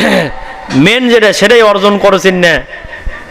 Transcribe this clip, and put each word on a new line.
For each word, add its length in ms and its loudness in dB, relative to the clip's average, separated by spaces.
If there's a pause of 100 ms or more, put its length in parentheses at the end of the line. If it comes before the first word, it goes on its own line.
(140)
<clears throat> 600 -6
মেন 340 2
যেটা, 240 2
সেটাই 300 2
অর্জন 360 2
করেছেন 360 2
না। 260 0 (720)